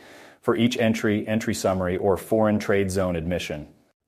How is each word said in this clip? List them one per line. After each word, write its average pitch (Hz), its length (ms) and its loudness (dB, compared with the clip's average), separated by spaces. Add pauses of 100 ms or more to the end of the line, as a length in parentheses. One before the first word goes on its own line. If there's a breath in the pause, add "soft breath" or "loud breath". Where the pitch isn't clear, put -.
(400 loud breath)
for - 160 2
each 117 220 2
entry, 110 500 0
entry 110 280 -2
summary, 92 420 0
or 98 180 2
foreign 107 440 2
trade 101 320 0
zone 92 240 -2
admission. 80 520 -6 (400)